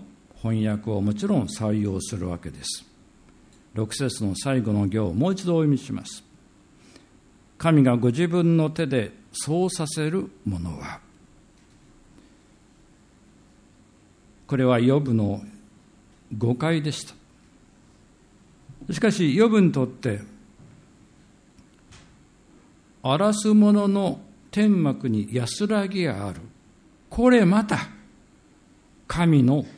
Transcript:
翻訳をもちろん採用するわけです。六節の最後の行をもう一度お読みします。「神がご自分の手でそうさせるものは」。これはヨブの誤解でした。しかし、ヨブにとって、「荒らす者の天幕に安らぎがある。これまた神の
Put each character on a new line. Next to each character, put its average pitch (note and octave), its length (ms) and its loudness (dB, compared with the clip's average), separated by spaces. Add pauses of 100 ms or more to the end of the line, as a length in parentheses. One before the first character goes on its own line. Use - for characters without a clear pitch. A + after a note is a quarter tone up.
(440)
翻 A2+ 240 -2
訳 G#2+ 240 -4
を G2+ 100 -2
も G#2 140 -2
ち G3 120 -6
ろ G3+ 120 0
ん G#2+ 80 -2
採 G#2+ 340 -2
用 F#2+ 200 -2
す G#2 140 -10
る F#2 140 -6
わ F2 80 -6
け D#2+ 140 -12
で - 120 -18
す。 - 220 -10 (880)
六 G#2+ 220 -6
節 B2+ 280 -6
の G2 120 -2
最 C3 260 -4
後 G#2+ 120 -2
の G#2 140 0
行 G#2+ 200 -2
を E2+ 60 -4
も C3+ 160 0
う F#3+ 40 0
一 F#3+ 140 -8
度 F3 80 0
お D#3+ 60 2
読 D#3 100 2
み C3 80 2
し - 120 -12
ま G#2+ 140 -10
す。 - 180 -18 (1300)
「神 D#3 260 4
が B2 140 4
ご A#2+ 120 2
自 D3+ 180 0
分 E3+ 300 2
の D#3 120 2
手 D#3 160 -4
で B2+ 260 -2 (200)
そ E3+ 340 -4
う F3+ 60 -4
さ D#3 160 -6
せ D3+ 240 -4
る F#3+ 180 -4 (160)
も F#2 140 -4
の E2+ 180 -8
は」。 C#2+ 220 -14 (3500)
こ C#3 120 -4
れ C3 80 2
は B2 140 4
ヨ C3 200 4
ブ C3 160 -2
の G2+ 260 0 (960)
誤 A#2 160 0
解 D#3 300 -2
で D3+ 80 -4
し - 140 -10
た。 - 100 -20 (1800)
し D3+ 60 -6
か A3 100 2
し、 E3 260 2
ヨ A3 140 4
ブ G#3+ 120 4
に F3 100 6
と C3+ 140 0
っ - 20 -2
て、 G#2 340 -6 (2750)
「荒 D3+ 260 0
ら G#3+ 60 2
す G#3+ 200 0
者 G#3 340 6
の G3 320 0 (320)
天 G3+ 320 2
幕 C3+ 260 -2
に G#2+ 220 -2
安 A#2+ 340 -4
ら G3+ 220 0
ぎ F#3+ 160 -4
が G2+ 240 -4
あ F#2 60 -8
る。 E2 80 -16 (680)
こ B3 220 4
れ A#3 140 6
ま G3+ 180 4
た - 240 -4 (1200)
神 D#3+ 360 4
の C3+ 220 2 (120)